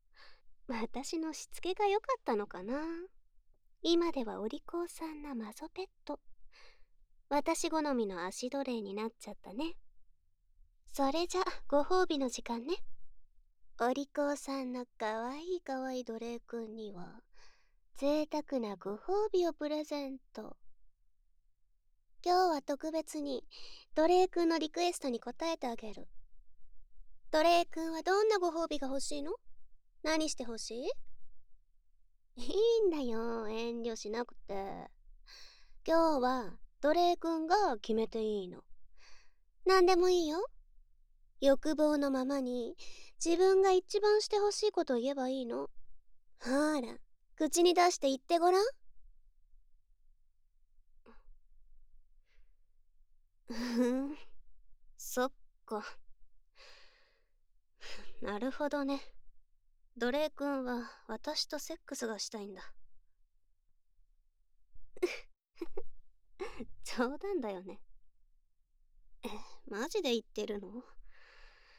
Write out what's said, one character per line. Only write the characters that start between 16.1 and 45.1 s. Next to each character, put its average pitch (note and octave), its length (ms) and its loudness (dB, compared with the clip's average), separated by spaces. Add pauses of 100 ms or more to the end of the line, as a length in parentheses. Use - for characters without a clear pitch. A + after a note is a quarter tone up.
隷 A#3 220 -8
く A#3 260 -8
ん G#3+ 80 -12
に G#3+ 180 -10
は、 F3 300 -12 (720)
贅 D4+ 340 4
沢 D4 300 -2
な G3+ 160 -4
ご G3+ 200 -6
褒 G#4 340 2
美 F4+ 160 4
を D#4+ 60 0
プ D4+ 160 -4
レ D4+ 160 -2
ゼ C#4+ 240 -4
ン C4+ 100 -8 (140)
ト。 A3 240 -12 (1700)
今 F4+ 240 6
日 D#4+ 60 4
は C#4 80 -2
特 D4 280 -2
別 D#4 300 -4
に C#4+ 260 -6 (480)
奴 D#4 140 6
隷 F4+ 200 8
く F4 180 2
ん - 20 4
の E4 100 2
リ D#4 120 -2
ク E4+ 100 -4
エ F4 140 2
ス - 60 -8
ト C4+ 100 -2
に A#3 120 -2
応 B3 200 -8
え E4 160 0
て C4 80 -4
あ A#3 80 -2
げ G#3+ 180 -8
る。 - 160 -10 (1200)
奴 D#4 120 4
隷 E4+ 240 6
く D#4+ 160 -6
ん E4 100 -4
は D#4+ 100 -6
ど G4 200 4
ん A4 60 4
な G#4+ 100 4
ご F4 120 2
褒 E4 160 -2
美 D4+ 120 -2
が C#4 100 -2
欲 C4+ 120 -2
し D4 180 -2
い C#4 40 -4
の？ E4 120 -4 (680)
何 D#4 280 2
し - 40 -2
て B3 100 -6
ほ A#3 120 -4
し B3 340 -6 (1500)
い？ - 0 -
い A#3+ 80 -2
い A4 380 6
ん F#4+ 80 6
だ D4+ 80 0
よ、 A3+ 500 -2
遠 A#3 340 -2
慮 A3+ 140 -4
し G#3 140 -8
な A#3+ 140 -2
く - 120 -14
て。 - 540 -6 (920)
今 D#4+ 340 6
日 - 20 2
は B3 380 0 (220)
奴 D4+ 140 6
隷 F4 220 6
く E4 140 -2
ん D#4+ 160 0
が F4 320 4
決 - 160 -2
め A3 140 2
て A3 140 -4
い G#3 220 0
い F3+ 40 -10
の。 F3 160 -14 (1000)
何 F#4 180 10
で F#4 120 8
も F4+ 120 6
い F4 180 6
い - 20 0
よ。 F4 200 -2 (920)
欲 C4+ 340 6
望 D4+ 240 4
の C#4+ 120 2
ま C4 140 0
ま C#4 160 0
に、 B3 360 -4 (460)
自 E4 140 4
分 F#4+ 240 6
が F#4+ 120 6
一 F#4 280 2
番 G#4+ 220 6
し - 60 -4
て G#4 100 2
ほ G#4 120 4
し - 140 -2
い G#4 80 4
こ F4 120 2
と C4 100 0
を A#3+ 40 2
言 C4 140 0